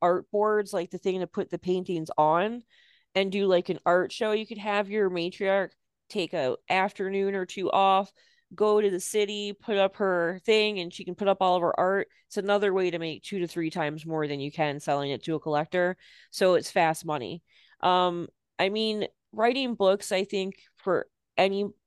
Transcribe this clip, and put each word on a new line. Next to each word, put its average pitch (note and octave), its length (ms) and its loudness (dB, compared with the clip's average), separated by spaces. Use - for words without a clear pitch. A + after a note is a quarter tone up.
art F3 300 2
boards, G#3 420 0
like, F3+ 180 -4
the F3+ 60 -8
thing F#3 220 -2
to F3 80 -4
put - 220 -6
the E3+ 100 -6
paintings F3+ 580 -4
on, F3 460 2
and G3 160 0
do, G3+ 140 0
like, F#3 240 2
an F3 160 -4
art F3+ 260 4
show, G#3+ 200 -2
you G#3+ 160 -2
could A3+ 100 -12
have G3+ 320 -2
your G3+ 200 0
matriarch F#3 600 -2
take F#3 240 -4
a C3+ 220 -2
afternoon G3 680 -2
or F#3 100 -4
two F#3 260 -6
off, G3 400 4
go G#3+ 260 4
to G3+ 80 4
the F3+ 100 -2
city, G#3 540 -2
put G3+ 240 -4
up G3 200 2
her F3+ 480 0
thing, G#3+ 340 2
and F3 140 -8
she - 120 -14
can F3+ 100 -8
put G3+ 120 -4
up F#3+ 140 4
all F#3 140 4
of F3+ 60 2
her E3+ 180 2
art. F#3+ 280 2
It's - 100 -14
another G3+ 360 2
way F#3 160 2
to E3+ 100 -4
make E3 240 -8
two G3+ 160 -6
to F3 80 -2
three E3 220 -4
times D#3 360 -4
more D#3 220 -2
than C#3+ 120 -4
you C#3 120 -6
can D3 280 -2
selling C#3+ 320 -2
it C3 140 -6
to E3 100 -2
a D3+ 40 -2
collector. F3 560 0
So F#3 240 4
it's - 160 -2
fast E3 340 2
money. D3+ 380 -6
Um, F3+ 460 2
I F#3+ 120 2
mean, G#3+ 380 -2
writing A#3+ 440 0
books, G3 360 2
I F#3+ 120 0
think, F#3+ 320 -4
for F3 300 -2
any G3 300 2